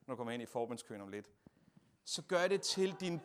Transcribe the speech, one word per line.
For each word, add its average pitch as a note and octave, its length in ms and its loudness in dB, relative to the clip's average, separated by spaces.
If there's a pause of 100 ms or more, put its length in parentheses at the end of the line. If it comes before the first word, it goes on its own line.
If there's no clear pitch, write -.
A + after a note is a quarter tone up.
når C3 80 -4
du - 20 -4
kommer A#2 160 -2
ind A#2+ 100 -2
i A2 40 -8
forbundskøen A#2 540 -4
om G2 80 -10
lidt. G2+ 220 -8 (760)
Så - 180 -4
gør F3+ 260 4
det G3 140 2
til F#3+ 380 2
din E3+ 240 -2